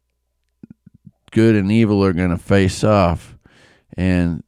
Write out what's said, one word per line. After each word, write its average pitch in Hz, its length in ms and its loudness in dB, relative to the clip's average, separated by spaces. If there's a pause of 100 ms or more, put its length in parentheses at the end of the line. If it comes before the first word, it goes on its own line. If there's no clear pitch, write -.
(1300)
good 113 240 2
and 98 160 -2
evil 104 340 2
are 95 80 0
gonna 87 260 -2
face 95 440 -2
off. 98 540 0 (600)
And 90 520 -2